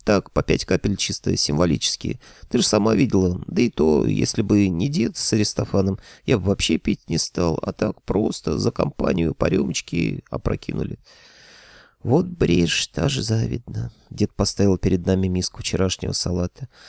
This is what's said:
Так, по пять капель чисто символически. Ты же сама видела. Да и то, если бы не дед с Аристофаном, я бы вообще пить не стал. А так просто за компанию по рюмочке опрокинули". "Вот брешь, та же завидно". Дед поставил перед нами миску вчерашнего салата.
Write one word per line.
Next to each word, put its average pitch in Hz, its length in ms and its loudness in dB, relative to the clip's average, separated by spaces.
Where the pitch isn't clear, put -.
Так, 101 280 2
по - 100 2
пять - 220 0
капель 95 320 0
чисто - 400 -2
символически. - 840 0
Ты 240 100 0
же 226 60 4
сама - 300 2
видела. 92 520 2
Да - 140 -2
и 120 80 4
то, 78 380 2
если - 340 0
бы 101 280 4
не 90 200 0
дед 196 300 -2
с - 160 -2
Аристофаном, 98 640 0
я 113 140 2
бы 90 80 -4
вообще 92 320 2
пить - 320 -4
не 82 80 0
стал. 82 440 -2
А - 100 -4
так - 300 -10
просто - 560 -2
за 117 120 0
компанию - 640 -2
по - 120 -2
рюмочке - 840 -2
опрокинули". - 680 -6
"Вот 147 240 2
брешь, - 640 2
та 156 200 -2
же 131 140 -2
завидно". 113 720 -4
Дед - 240 -2
поставил 101 420 2
перед 90 300 0
нами 95 220 2
миску 90 320 -4
вчерашнего 92 520 -2
салата. 90 560 -4